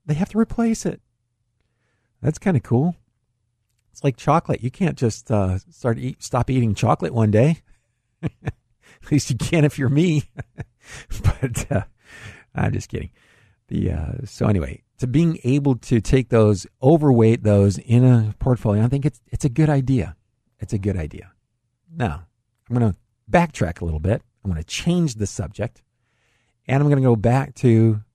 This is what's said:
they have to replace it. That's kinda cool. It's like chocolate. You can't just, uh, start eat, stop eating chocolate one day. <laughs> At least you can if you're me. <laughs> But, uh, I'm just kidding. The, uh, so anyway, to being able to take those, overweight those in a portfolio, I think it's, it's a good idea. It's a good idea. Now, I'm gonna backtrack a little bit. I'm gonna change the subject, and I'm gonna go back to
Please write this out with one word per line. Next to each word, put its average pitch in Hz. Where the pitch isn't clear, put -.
they 147
have 170
to 208
replace 226
it. -
That's 139
kinda 170
cool. 147
It's -
like 139
chocolate. -
You 123
can't 151
just, -
uh, 95
start 120
eat, 131
stop 123
eating 120
chocolate 143
one 110
day. 127
<laughs> 165
At -
least 147
you 123
can 156
if -
you're 135
me. 151
<laughs> -
But, -
uh, -
I'm 104
just 95
kidding. -
The, 85
uh, 80
so -
anyway, 85
to 131
being 156
able 139
to 117
take 131
those, 107
overweight 131
those 101
in 120
a 117
portfolio, 110
I 120
think 139
it's, -
it's -
a 143
good 151
idea. 131
It's -
a 113
good 98
idea. 78
Now, 90
I'm 117
gonna 113
backtrack 120
a 90
little 78
bit. 95
I'm 98
gonna 82
change 170
the 107
subject, -
and 135
I'm 147
gonna 139
go 123
back 123
to 113